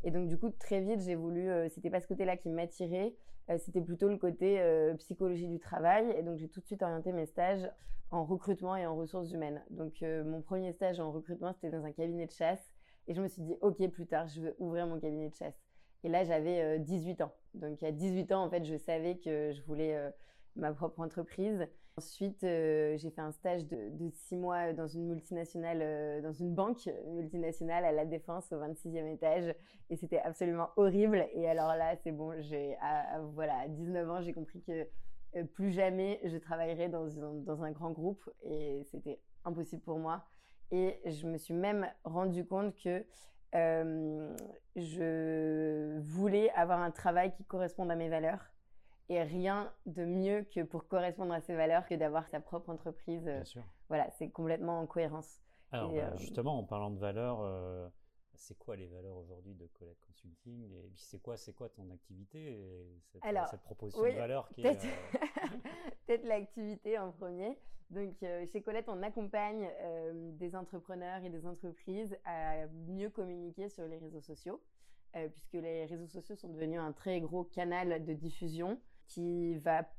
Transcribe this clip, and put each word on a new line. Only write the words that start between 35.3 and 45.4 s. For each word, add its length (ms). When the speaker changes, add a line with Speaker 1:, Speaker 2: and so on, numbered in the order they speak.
Speaker 1:
euh, 80
plus 260
jamais 540
je 120
travaillerais 520
dans 320
un, 140
dans 280
un 80
grand 220
groupe. 360
Et 480
c'était 300
impossible 380
pour 160
moi. 260
Et 340
je 220
me 100
suis 160
même 320
rendu 420
compte 300
que, 300
euh, 800
je 1200